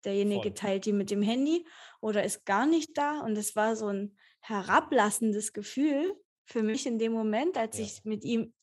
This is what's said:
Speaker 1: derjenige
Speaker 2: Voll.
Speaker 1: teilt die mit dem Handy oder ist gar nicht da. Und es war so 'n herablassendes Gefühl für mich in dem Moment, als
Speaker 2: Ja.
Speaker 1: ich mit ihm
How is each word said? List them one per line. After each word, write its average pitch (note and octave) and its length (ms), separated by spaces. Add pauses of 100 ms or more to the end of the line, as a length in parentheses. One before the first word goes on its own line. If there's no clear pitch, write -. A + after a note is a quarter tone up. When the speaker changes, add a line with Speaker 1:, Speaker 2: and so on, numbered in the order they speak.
Speaker 1:
derjenige G3+ 500
Speaker 2:
Voll. - 20
Speaker 1:
teilt G3 300
die G#3+ 60
mit G3+ 180
dem G3+ 120
Handy C#4 440 (340)
oder G#3 240
ist - 220
gar G#3 200
nicht D#4 320
da. D4 240
Und A3 160
es - 180
war A3 200
so G#3+ 120
'n G3+ 280 (240)
herablassendes G#3 1120
Gefühl C#4+ 640 (320)
für A3+ 160
mich A3 240
in A#3 140
dem A3+ 120
Moment, A3+ 460
als A3 200
Speaker 2:
Ja. - 20
Speaker 1:
ich G#3 240
mit G#3+ 200
ihm A3+ 380